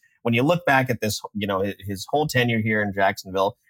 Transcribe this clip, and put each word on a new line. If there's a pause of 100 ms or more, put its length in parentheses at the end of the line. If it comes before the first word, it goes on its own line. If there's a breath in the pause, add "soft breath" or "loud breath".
(240)
when
you
look
back
at
this, (140)
you
know,
hi-,
his
whole
tenure
here
in
Jacksonville, (120)